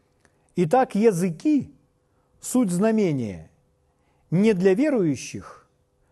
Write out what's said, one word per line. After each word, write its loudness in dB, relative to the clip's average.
Итак, 0
языки — 0
суть 0
знамения -2
не 2
для 2
верующих, -2